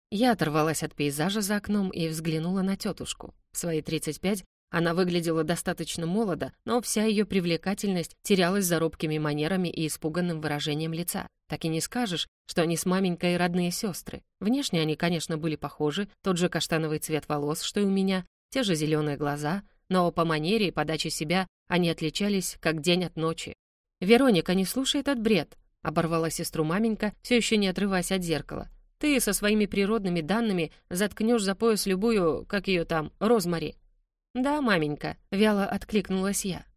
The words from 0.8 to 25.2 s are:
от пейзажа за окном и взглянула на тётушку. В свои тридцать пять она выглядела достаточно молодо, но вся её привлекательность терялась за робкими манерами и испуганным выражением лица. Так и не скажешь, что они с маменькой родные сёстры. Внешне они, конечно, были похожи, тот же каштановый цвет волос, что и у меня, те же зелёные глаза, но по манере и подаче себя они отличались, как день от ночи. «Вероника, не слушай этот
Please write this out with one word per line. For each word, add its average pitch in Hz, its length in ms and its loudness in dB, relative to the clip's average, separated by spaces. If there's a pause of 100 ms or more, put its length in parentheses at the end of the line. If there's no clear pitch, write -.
от 151 120 -6
пейзажа 151 460 0
за 208 160 -2
окном 202 340 -2
и 165 180 -2
взглянула 160 540 -2
на 196 140 0
тётушку. - 580 -8 (180)
В - 60 -10
свои 160 240 -2
тридцать 156 380 -4
пять 190 240 -2 (260)
она 170 240 0
выглядела 170 500 2
достаточно 165 640 -4
молодо, 180 460 -2 (120)
но 233 160 0
вся 214 240 -2
её 214 200 2
привлекательность 185 960 -2
терялась 190 420 4
за 170 140 2
робкими 156 400 0
манерами 156 500 0
и 160 180 -2
испуганным 160 540 -2
выражением 151 520 -2
лица. 170 360 -6 (200)
Так - 160 -6
и 165 40 0
не 160 120 0
скажешь, 196 460 -4 (200)
что - 160 0
они 165 140 2
с - 100 -4
маменькой 180 500 2
родные 175 340 0
сёстры. - 520 -6 (180)
Внешне 226 400 0
они, 156 160 0
конечно, 170 420 -2
были 156 180 -2
похожи, 151 520 -4 (140)
тот 185 160 0
же 175 100 4
каштановый 156 500 -2
цвет 151 300 -4
волос, 147 340 -2
что - 180 -2
и 202 40 4
у 196 60 2
меня, 190 360 0 (240)
те 269 140 0
же 196 100 2
зелёные 151 420 0
глаза, 147 460 -2 (260)
но 180 220 4
по 165 140 2
манере 165 440 2
и 156 40 -2
подаче 156 380 -2
себя 175 360 0 (220)
они 180 200 2
отличались, 180 720 -2
как 160 200 0
день 175 240 2
от - 120 -8
ночи. 160 380 -4 (460)
«Вероника, 208 540 6
не 190 100 2
слушай 269 360 -2
этот 269 200 -2